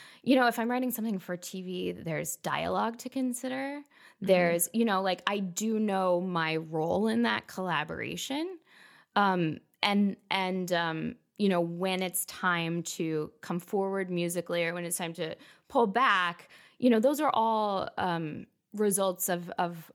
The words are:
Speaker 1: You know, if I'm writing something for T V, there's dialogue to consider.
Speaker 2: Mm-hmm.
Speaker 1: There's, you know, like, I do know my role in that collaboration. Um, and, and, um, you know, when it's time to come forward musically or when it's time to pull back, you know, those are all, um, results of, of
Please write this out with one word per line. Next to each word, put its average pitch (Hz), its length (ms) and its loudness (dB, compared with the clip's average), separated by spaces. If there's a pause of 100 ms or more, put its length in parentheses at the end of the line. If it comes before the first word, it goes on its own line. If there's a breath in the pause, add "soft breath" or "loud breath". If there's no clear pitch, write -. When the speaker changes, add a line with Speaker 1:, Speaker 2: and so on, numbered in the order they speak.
(220 loud breath)
Speaker 1:
You 254 140 6
know, 247 100 6
if 233 120 2
I'm 233 120 -2
writing 254 200 0
something 220 280 -4
for 180 200 -8
T 185 240 -10
V, 180 300 -4
there's 160 440 -6
dialogue 185 600 -2
to 254 100 -12
consider. 262 720 -6
Speaker 2:
Mm-hmm. - 480 -14
Speaker 1:
There's, 175 480 4
you 233 100 4
know, 196 160 2
like, 185 260 0
I 208 120 0
do 208 400 -2
know 190 420 2
my 165 360 0
role 165 520 0
in 226 140 2
that 220 240 0
collaboration. 185 1120 -4 (580 soft breath)
Um, 185 420 2 (240)
and, 202 340 2 (140)
and, 185 420 -2
um, 160 420 -2 (240)
you 208 100 4
know, 175 120 4
when 180 420 -2
it's 185 240 -4
time 170 560 0
to 160 580 -4
come 175 180 -4
forward 196 520 -2
musically 175 540 -2
or 170 100 -2
when 175 100 -6
it's 170 140 -4
time 165 160 -6
to 160 200 -6 (340 loud breath)
pull 240 180 4
back, 196 640 2 (280 loud breath)
you 247 120 4
know, 220 100 6
those 269 200 4
are 294 120 2
all, 214 640 0
um, 165 500 -4 (280)
results 196 540 0
of, 175 300 -2
of 175 360 -4